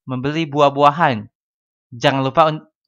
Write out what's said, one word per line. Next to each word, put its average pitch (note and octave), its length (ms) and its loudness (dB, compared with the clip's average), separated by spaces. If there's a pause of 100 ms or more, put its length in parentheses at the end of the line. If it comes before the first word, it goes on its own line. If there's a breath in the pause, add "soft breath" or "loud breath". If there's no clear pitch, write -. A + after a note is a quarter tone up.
membeli C#3 440 -4
buah-buahan. C#3+ 760 2 (720)
Jangan C3+ 280 0
lupa D#3 280 2
un-, D3+ 160 -10 (200)